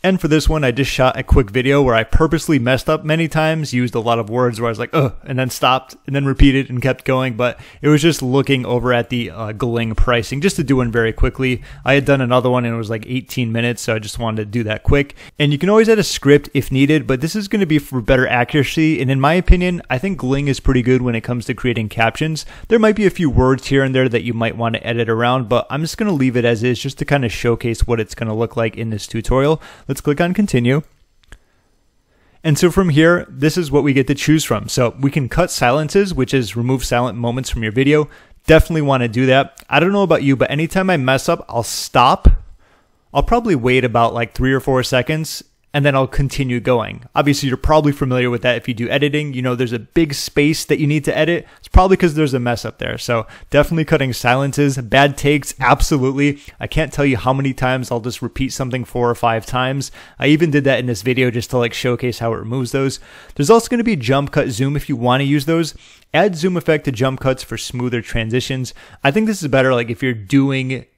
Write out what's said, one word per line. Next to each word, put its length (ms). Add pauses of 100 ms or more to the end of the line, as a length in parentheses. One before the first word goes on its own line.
And 160
for 80
this 220
one, 140
I 80
just 180
shot 260
a 60
quick 300
video 320
where 100
I 100
purposely 540
messed 320
up 160
many 220
times, 440
used 220
a 60
lot 180
of 140
words 280
where 80
I 40
was 80
like, 140
"Ugh," 200 (100)
and 140
then 140
stopped, 440 (120)
and 80
then 100
repeated 460
and 100
kept 240
going. 300
But 240 (240)
it 40
was 140
just 220
looking 420
over 280
at 180
the, 180
uh, 220
Gling 420
pricing, 480
just 140
to 80
do 140
one 140
very 220
quickly. 480 (240)
I 80
had 120
done 140
another 300
one 160
and 80
it 60
was, 100
like, 160
eighteen 460
minutes, 320
so 100
I 60
just 180
wanted 200
to 80
do 180
that 180
quick. 320 (240)
And 140
you 80
can 100
always 180
add 120
a 40
script 480
if 200
needed, 340
but 160
this 140
is 120
gonna 200
be 100
for 240
better 260
accuracy. 720
And 120
in 100
my 140
opinion, 520
I 120
think 180
Gling 300
is 120
pretty 220
good 220
when 100
it 80
comes 240
to 80
creating 360
captions. 540 (260)
There 100
might 160
be 100
a 60
few 180
words 380
here 160
and 100
there 160
that 140
you 100
might 240
wanna 240
edit 280
around, 380
but 220
I'm 120
just 180
gonna 120
leave 240
it 80
as 200
is 160
just 180
to 80
kinda 240
showcase 560
what 140
it's 160
gonna 180
look 240
like 180
in 140
this 160
tutorial. 560 (300)
Let's 80
click 220
on 120
continue. 500 (1600)
And 120
so 140
from 160
here, 400
this 300
is 160
what 100
we 80
get 160
to 80
choose 300
from. 240
So 280
we 140
can 160
cut 240
silences, 600
which 200
is 220
remove 300
silent 320
moments 320
from 120
your 120
video. 340 (400)
Definitely 360
wanna 260
do 160
that. 440
I 120
don't 100
know 120
about 200
you, 140
but 120
anytime 400
I 60
mess 320
up, 220
I'll 120
stop. 680 (840)
I'll 80
probably 340
wait 280
about, 300
like, 200
three 200
or 80
four 200
seconds, 600 (300)
and 120
then 100
I'll 100
continue 540
going. 460 (100)
Obviously, 320
you're 80
probably 380
familiar 360
with 120
that 160
if 100
you 60
do 160
editing. 440
You 80
know, 140
there's 160
a 80
big 340
space 520
that 140
you 60
need 200
to 120
edit. 300 (120)
It's 100
probably 260
'cause 180
there's 200
a 80
mess 240
up 120
there. 200
So 280 (260)
definitely 340
cutting 260
silences, 640
bad 400
takes, 460
absolutely. 800 (200)
I 80
can't 240
tell 140
you 100
how 160
many 220
times 360
I'll 120
just 200
repeat 300
something 320
four 260
or 60
five 300
times. 480 (260)
I 80
even 240
did 140
that 140
in 80
this 160
video 280
just 200
to, 60
like, 160
showcase 460
how 140
it 60
removes 340
those. 260 (360)
There's 140
also 200
gonna 160
be 100
jump 360
cut 180
zoom 260
if 140
you 80
wanna 260
use 220
those. 280 (400)
Add 220
zoom 220
effect 260
to 80
jump 300
cuts 220
for 140
smoother 440
transitions. 720 (320)
I 60
think 140
this 160
is 60
better, 260
like, 160
if 140
you're 100
doing 720 (140)